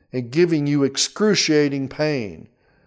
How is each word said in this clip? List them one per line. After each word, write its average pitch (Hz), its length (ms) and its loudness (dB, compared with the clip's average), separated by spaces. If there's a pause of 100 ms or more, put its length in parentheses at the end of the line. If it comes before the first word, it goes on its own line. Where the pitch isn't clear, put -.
(120)
and 123 180 -6
giving 160 360 2
you 143 160 2
excruciating 143 1080 0
pain 131 600 -6 (380)